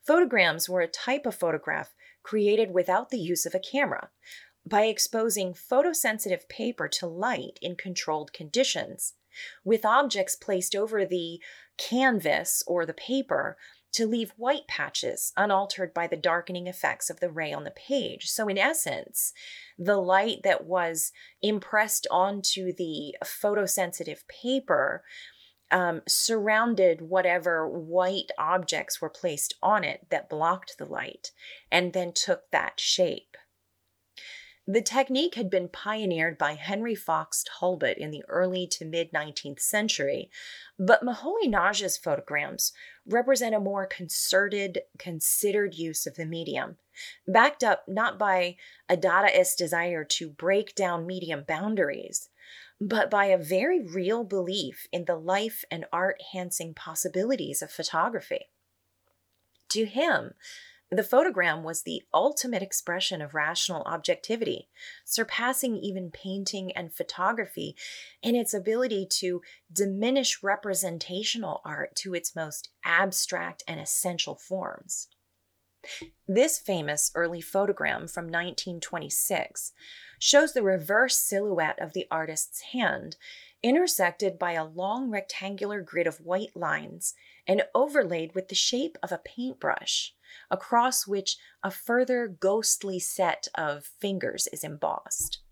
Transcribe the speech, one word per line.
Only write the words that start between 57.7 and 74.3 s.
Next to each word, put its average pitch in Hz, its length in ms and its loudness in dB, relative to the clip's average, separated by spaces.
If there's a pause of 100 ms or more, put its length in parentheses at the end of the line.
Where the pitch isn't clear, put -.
photography. - 760 -2 (1200)
To 220 140 0
him, 233 480 0 (580)
the 185 120 2
photogram 185 600 4
was 160 200 -6
the 165 200 -8 (100)
ultimate 233 500 2
expression 185 600 -4
of 143 120 -10
rational 160 480 -2
objectivity, 180 840 -2 (360)
surpassing 233 720 0
even 185 340 -6
painting 190 640 -6
and 165 200 -8
photography 190 800 -4 (480)
in 233 140 2
its 226 180 0
ability 214 560 0
to 180 300 0 (320)
diminish 208 720 2
representational 190 1200 -2
art 147 320 -6
to 190 180 -6
its 170 220 -4
most 156 320 -8 (160)
abstract 180 840 0
and 160 140 -8
essential 165 560 -2